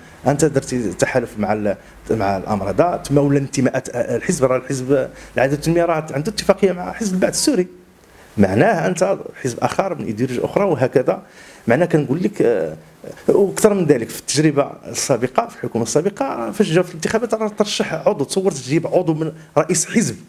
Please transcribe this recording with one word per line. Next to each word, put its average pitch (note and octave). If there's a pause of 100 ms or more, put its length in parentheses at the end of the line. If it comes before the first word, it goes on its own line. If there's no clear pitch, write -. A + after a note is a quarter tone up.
(280)
انت D3
درتي B2+
تحالف A#2+ (100)
مع G#2
ال-، G#2 (340)
مع G2+
الامر G2
هذا، D3
تما C#3+
ولا C#3+
انتماءات، C3
آه، B2
الحزب، C3+
راه B2+
الحزب B2+ (440)
العداله C3+
والتنميه E3
راه D#3+
عنده D#3
اتفاقيه F#3+
مع F3+
حزب G3
البعث F#3
السوري، F#3 (680)
معناه D3+
انت F#3 (260)
حزب A#2+
اخر E3+
من B2
ايديولوجيا A#2
اخرى -
وهكذا. C3 (460)
معناه C#3
كنقول D#3
لك، -
آه، E2 (520)
واكثر G3+
من F#3
ذلك A#2+
في -
التجربه C#3+ (160)
السابقه، B2
في -
الحكومه A#2
السابقه، G#3+
فاش F#3
جاو F3
في F3
الانتخابات A3
راه A3
ترشح G#3
عضو، D#3+
تصور F#3+
تجيب C#3
عضو D#3+
من D#3 (260)
رئيس -
حزب D3+ (140)